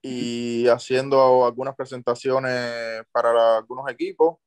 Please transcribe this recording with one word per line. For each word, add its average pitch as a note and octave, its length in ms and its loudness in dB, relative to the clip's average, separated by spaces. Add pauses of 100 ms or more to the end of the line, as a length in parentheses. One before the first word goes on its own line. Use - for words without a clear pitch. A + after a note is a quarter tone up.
y A#2+ 680 -6
haciendo C3 760 2
algunas B2+ 300 -4
presentaciones B2 1400 -4
para A#2 220 2
la, A2+ 240 4
algunos B2+ 340 -8
equipos. D#3+ 560 0